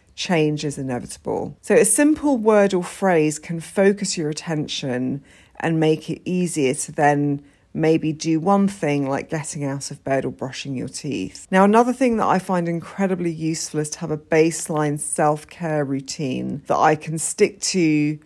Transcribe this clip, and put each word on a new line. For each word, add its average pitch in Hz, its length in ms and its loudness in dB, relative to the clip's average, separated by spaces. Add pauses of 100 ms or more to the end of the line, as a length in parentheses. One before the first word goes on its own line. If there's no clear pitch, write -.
(140)
change 151 520 0
is 143 120 -6
inevitable. - 840 -6
So 208 140 2
a 175 100 8
simple 294 520 4
word 208 360 4
or 175 100 0
phrase 165 560 2
can 165 200 -8
focus 196 580 0
your 151 120 -2
attention 143 920 -4 (360)
and 160 200 0
make 156 300 2
it - 160 -8
easier 160 480 0
to - 180 -6
then 147 520 2 (300)
maybe 156 380 2
do 160 260 -2
one 196 300 2
thing 143 400 -2
like 135 220 -4
getting 147 340 -8
out 139 280 -6
of 143 120 -16
bed 135 220 -2
or 131 40 -4
brushing 131 460 -10
your - 140 -8
teeth. - 640 -8
Now, 190 120 6
another 233 300 6
thing 240 240 0
that 151 100 0
I 151 100 2
find 180 300 -2
incredibly 175 640 -2
useful 160 480 -4
is 151 120 -4
to - 80 -12
have 156 120 -6
a 156 60 -2
baseline 156 840 0
self-care 151 840 -2
routine 131 840 -6
that - 100 2
I 156 200 4
can 156 200 -6
stick - 440 0
to 151 640 2